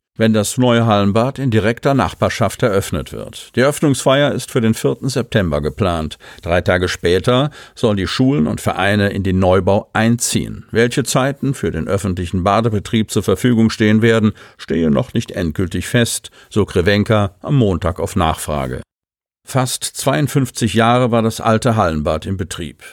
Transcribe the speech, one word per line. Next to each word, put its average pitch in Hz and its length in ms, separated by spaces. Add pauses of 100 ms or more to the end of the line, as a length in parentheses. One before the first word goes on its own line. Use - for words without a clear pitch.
(180)
wenn 113 160
das 104 240
neue 120 280
Hallenbad 110 540
in 135 100
direkter 113 440
Nachbarschaft 107 680
eröffnet 95 520
wird. - 420
Die 113 60
Eröffnungsfeier 139 720
ist - 180
für 131 80
den 110 140
vierten - 340
September 95 540
geplant. 78 560 (240)
Drei 87 180
Tage 90 300
später 123 640 (220)
sollen 107 220
die 95 100
Schulen 131 420
und - 120
Vereine 101 520
in 98 120
den 92 160
Neubau 92 540
einziehen. 110 800
Welche 120 340
Zeiten 135 480
für - 180
den - 160
öffentlichen 90 560
Badebetrieb 107 680
zur - 140
Verfügung 113 460
stehen 107 320
werden, 113 320 (240)
stehe - 340
noch 120 220
nicht - 180
endgültig 90 560
fest, - 420 (200)
so 101 160
Krewenka 101 720
am - 160
Montag 90 460
auf 87 160
Nachfrage. 73 640 (680)
Fast - 360
zweiundfünfzig 135 880
Jahre 117 380
war 117 100
das 110 180
alte 110 380
Hallenbad 80 480
im 95 120
Betrieb. 87 560